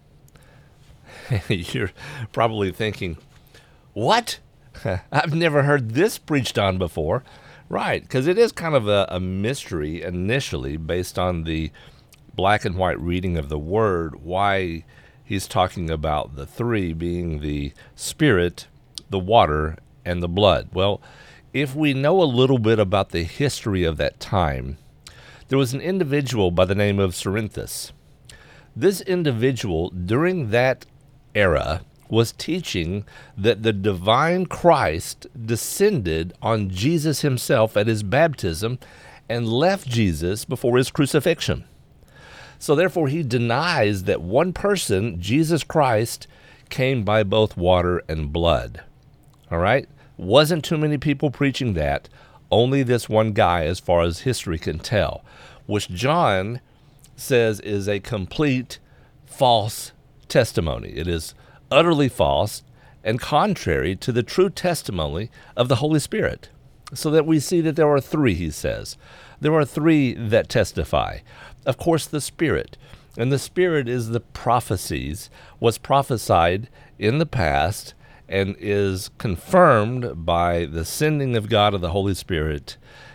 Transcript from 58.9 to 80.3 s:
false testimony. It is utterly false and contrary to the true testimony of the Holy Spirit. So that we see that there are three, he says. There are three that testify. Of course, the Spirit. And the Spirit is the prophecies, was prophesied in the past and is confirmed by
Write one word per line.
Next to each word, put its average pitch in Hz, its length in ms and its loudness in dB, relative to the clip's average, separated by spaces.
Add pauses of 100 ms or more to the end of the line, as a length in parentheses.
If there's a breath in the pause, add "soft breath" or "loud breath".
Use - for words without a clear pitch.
false 113 680 0 (340)
testimony. 73 640 0
It 65 180 -6
is 82 260 -4 (400 soft breath)
utterly 147 360 4
false 82 540 0 (380 soft breath)
and 110 160 -2
contrary 98 800 0
to - 160 -6
the 120 100 0
true 185 280 2
testimony 95 800 -4 (260 loud breath)
of 123 140 0
the 127 80 4
Holy 151 240 2
Spirit. - 480 -4 (440)
So 151 180 -4
that 156 140 4
we 160 140 4
see 170 220 0
that 156 160 -2
there 156 100 4
are 143 140 4
three, 139 320 2
he 80 180 -4
says. 55 460 -6 (420 loud breath)
There 151 140 0
are 160 100 4
three 147 500 2
that - 360 2
testify. 71 720 0 (460 loud breath)
Of 131 120 0
course, 165 280 0
the 151 140 -6
Spirit. - 580 -2 (400 loud breath)
And 123 140 0
the 139 80 2
Spirit 160 480 0
is 120 220 -4
the 113 100 -2
prophecies, 87 1080 -4 (320 loud breath)
was 117 160 2
prophesied 107 920 2 (320 soft breath)
in 113 200 0
the 165 60 0
past 80 680 0 (340 soft breath)
and 98 320 -2
is 98 580 -2
confirmed 117 1080 2
by 87 400 2